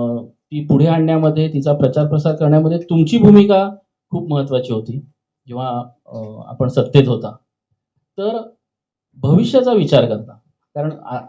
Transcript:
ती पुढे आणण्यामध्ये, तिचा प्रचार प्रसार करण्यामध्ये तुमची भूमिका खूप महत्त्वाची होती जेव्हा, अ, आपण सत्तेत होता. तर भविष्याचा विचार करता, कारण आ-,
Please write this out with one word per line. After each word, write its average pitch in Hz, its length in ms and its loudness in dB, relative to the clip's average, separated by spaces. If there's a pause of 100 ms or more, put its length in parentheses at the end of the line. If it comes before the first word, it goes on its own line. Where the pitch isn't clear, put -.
(260)
ती - 400 -12
पुढे 147 200 2
आणण्यामध्ये, 160 640 0
तिचा 147 260 -2
प्रचार 147 340 0
प्रसार 156 280 -2
करण्यामध्ये 156 420 2
तुमची 170 400 0
भूमिका 202 580 6 (360)
खूप 175 180 -8
महत्त्वाची 135 440 -4
होती 113 260 -8 (480)
जेव्हा, 123 360 -8 (220)
अ, 117 120 -18 (320)
आपण 123 180 -4
सत्तेत 135 400 2
होता. - 280 -6 (800)
तर 214 200 -6 (800)
भविष्याचा 240 560 2
विचार 143 320 2
करता, 107 320 -8 (380)
कारण 151 160 -6 (140)
आ-, 123 240 -12